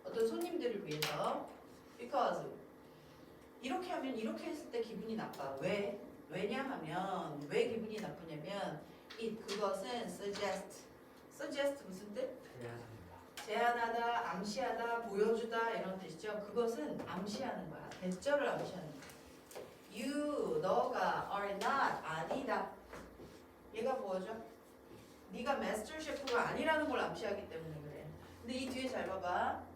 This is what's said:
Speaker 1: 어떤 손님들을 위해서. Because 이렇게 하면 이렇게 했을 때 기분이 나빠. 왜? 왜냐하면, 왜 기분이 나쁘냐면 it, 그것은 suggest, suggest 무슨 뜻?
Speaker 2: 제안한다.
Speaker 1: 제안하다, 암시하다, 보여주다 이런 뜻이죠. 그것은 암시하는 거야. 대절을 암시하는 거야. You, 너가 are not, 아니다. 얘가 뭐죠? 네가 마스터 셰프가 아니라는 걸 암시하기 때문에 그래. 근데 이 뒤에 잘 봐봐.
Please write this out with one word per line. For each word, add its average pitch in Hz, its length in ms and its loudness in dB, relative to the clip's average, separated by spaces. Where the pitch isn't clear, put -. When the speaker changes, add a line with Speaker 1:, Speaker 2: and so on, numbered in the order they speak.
Speaker 1:
어떤 466 240 4
손님들을 240 600 0
위해서. - 600 0
Because 240 500 2
이렇게 359 300 0
하면 262 260 0
이렇게 226 280 -2
했을 330 260 -4
때 233 100 2
기분이 220 340 -2
나빠. - 440 -2
왜? 202 400 2
왜냐하면, 180 1200 0
왜 - 180 6
기분이 220 320 -2
나쁘냐면 170 840 -4
it, 226 160 0
그것은 208 580 0
suggest, 196 800 -2
suggest 277 500 0
무슨 190 280 -8
뜻? 262 260 -2
Speaker 2:
제안한다. - 880 -10
Speaker 1:
제안하다, 233 880 4
암시하다, 233 760 0
보여주다 226 600 4
이런 190 280 -2
뜻이죠. 214 480 -4
그것은 233 600 2
암시하는 185 640 -2
거야. - 200 -8
대절을 254 480 4
암시하는 160 440 -2
거야. - 180 -12
You, 269 680 2
너가 208 760 4
are 202 200 2
not, 208 120 2
아니다. - 680 0
얘가 226 220 2
뭐죠? 202 460 -2
네가 240 260 2
마스터 226 420 0
셰프가 269 500 2
아니라는 - 400 4
걸 247 100 2
암시하기 202 500 0
때문에 160 320 -6
그래. 147 260 -8
근데 233 160 -4
이 262 120 -2
뒤에 262 180 0
잘 175 200 0
봐봐. 185 680 2